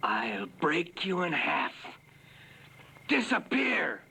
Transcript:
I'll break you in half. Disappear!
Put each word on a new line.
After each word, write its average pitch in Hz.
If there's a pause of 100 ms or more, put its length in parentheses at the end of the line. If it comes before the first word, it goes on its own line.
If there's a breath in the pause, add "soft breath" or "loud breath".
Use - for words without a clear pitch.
I'll 110 (140)
break 170
you 185
in 175
half. - (1400 loud breath)
Disappear! 233 (100)